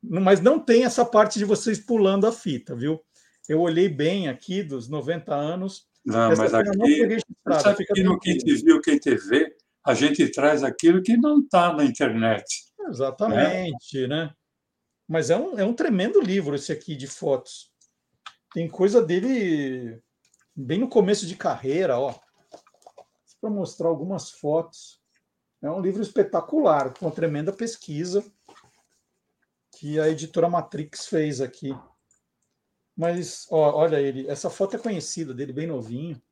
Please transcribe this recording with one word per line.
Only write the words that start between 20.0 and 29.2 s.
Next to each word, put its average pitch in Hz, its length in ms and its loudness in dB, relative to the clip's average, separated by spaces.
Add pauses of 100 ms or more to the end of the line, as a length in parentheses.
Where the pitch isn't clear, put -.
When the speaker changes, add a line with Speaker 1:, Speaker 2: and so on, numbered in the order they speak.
Speaker 1:
bem 143 260 -6
no 247 100 -2
começo 202 360 2
de 170 120 -12
carreira, 139 600 -2
ó. 131 160 -4 (1300)
Pra 220 100 -8
mostrar 180 380 -4
algumas 165 420 -4
fotos. - 720 -6 (600)
É - 100 -6
um 180 80 -6
livro 190 220 -2
espetacular, 185 920 0
com - 120 -10
uma 156 100 -4
tremenda 156 380 -4
pesquisa 185 720 -6 (1500)